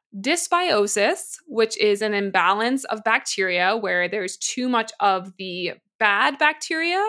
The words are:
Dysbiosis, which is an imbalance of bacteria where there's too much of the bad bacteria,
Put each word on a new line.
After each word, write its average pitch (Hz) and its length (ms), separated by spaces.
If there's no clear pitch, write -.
Dysbiosis, 269 1160
which 220 320
is 208 240
an 214 100
imbalance 202 720
of 208 180
bacteria 190 760
where 180 320
there's 185 280
too - 320
much 226 320
of 190 380
the 180 340
bad 226 400
bacteria, 330 720